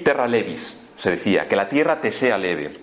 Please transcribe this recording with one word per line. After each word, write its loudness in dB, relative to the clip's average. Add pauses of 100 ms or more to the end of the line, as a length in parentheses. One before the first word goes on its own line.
terra 2
levis", -2 (180)
se 0
decía, 0
"que 2
la 0
tierra 2
te -2
sea 2
leve". -4 (120)